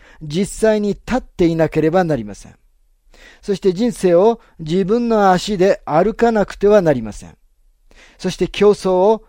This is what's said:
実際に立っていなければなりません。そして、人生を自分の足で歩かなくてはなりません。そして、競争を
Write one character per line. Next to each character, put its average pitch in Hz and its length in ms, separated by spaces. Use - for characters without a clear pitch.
実 160 380
際 214 120
に 208 80
立 - 280
っ 262 40
て - 240
い 165 100
な 160 140
け 156 120
れ 156 100
ば 185 120
な 156 120
り 117 80
ま 104 120
せ - 140
ん。 - 60
そ 202 120
し 180 60
て、 190 140
人 220 180
生 175 240
を 220 260
自 165 260
分 233 220
の 208 240
足 185 260
で 185 280
歩 175 300
か 233 160
な 208 140
く - 100
て - 120
は 208 140
な 160 100
り 127 100
ま 107 120
せ - 140
ん。 80 100
そ - 120
し - 80
て、 180 100
競 202 240
争 190 220
を 208 360